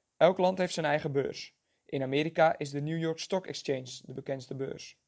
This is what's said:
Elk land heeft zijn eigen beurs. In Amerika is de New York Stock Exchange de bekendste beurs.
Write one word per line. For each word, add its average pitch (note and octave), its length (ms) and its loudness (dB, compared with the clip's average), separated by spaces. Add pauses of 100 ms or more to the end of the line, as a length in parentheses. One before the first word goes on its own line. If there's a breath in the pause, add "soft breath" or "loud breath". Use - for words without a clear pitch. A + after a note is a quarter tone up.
(160)
Elk F3+ 220 6
land F#3 200 4
heeft F3+ 160 0
zijn D#3+ 120 0
eigen D3+ 260 0
beurs. - 440 -2 (280)
In C3+ 180 -4
Amerika D#3 560 4
is D3 120 -6
de C#3+ 100 -4
New D#3 180 -2
York D#3+ 200 -2
Stock F#3 280 -4
Exchange B2+ 560 -6
de - 100 -14
bekendste C3+ 420 -8
beurs. - 540 -8